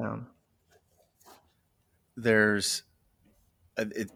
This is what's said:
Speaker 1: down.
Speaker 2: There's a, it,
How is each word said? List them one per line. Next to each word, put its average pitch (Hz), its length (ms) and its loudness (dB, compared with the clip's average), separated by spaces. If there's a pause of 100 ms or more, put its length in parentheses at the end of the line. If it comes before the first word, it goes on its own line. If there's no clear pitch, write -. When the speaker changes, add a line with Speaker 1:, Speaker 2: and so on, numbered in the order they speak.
Speaker 1:
down. 110 280 -8 (1900)
Speaker 2:
There's 107 680 2 (920)
a, 113 60 -2
it, 107 340 -6